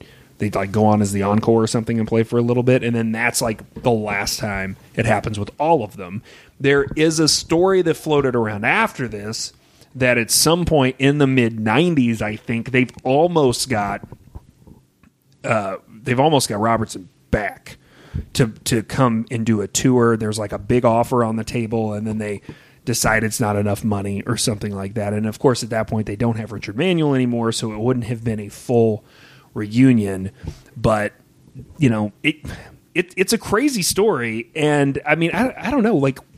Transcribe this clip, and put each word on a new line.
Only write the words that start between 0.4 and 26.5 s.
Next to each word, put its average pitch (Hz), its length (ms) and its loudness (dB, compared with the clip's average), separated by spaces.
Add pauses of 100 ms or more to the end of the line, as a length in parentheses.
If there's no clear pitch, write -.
like, 98 220 -4
go 107 140 4
on 107 140 6
as 98 120 0
the 101 100 0
encore 110 400 4
or 110 60 2
something 117 320 -2
and 110 80 -2
play 113 160 2
for 120 140 -2
a 120 40 2
little 120 220 0
bit, 127 180 4
and 117 140 0
then 113 160 -2
that's, 117 280 0
like, - 420 -6
the 127 100 2
last 104 480 -4
time 95 360 -6 (200)
it 113 100 0
happens 107 320 -2
with 104 200 -8
all 151 260 2
of 101 120 -12
them. 98 260 -12 (360)
There 139 280 2 (100)
is 156 240 2
a 156 80 2
story 185 540 2
that 165 120 2
floated 143 400 0
around 107 300 -2
after 170 420 -2
this 107 460 -10 (420)
that 123 240 2
at 113 120 -2
some 170 340 2
point 131 340 2
in 143 200 2
the 143 80 4
mid 120 320 2
nineties, 120 640 2
I 107 140 -6
think, 117 340 -6
they've 127 220 0 (100)
almost 143 640 2
got, 104 380 -4 (1400)
uh, 101 360 -2 (100)
they've 113 320 -2
almost 143 280 4
got 104 120 -4
Robertson 110 480 -2 (220)
back - 480 -6 (560)
to, 123 140 2 (160)
to 113 180 -2
come 113 480 0
and 113 140 -4
do 107 160 2
a 98 60 -4
tour. 120 500 2
There's, 107 220 -4
like, 104 140 -6
a 104 60 -6
big 120 260 0
offer 120 400 2
on 113 100 -2
the 113 100 -4
table, 110 500 -4
and 104 120 -6
then 107 120 -4
they 104 240 -6 (420)
decide 113 400 0
it's 107 160 -2
not 104 160 0
enough 101 260 -2
money 101 420 -4
or 113 120 -2
something 104 360 -4
like 98 220 -8
that. 104 180 -4
And 107 140 -2
of 107 140 -6
course, 131 220 4
at 110 80 -8
that 110 180 -2
point, 110 180 -2
they 104 100 -8
don't 117 200 0
have 110 160 -8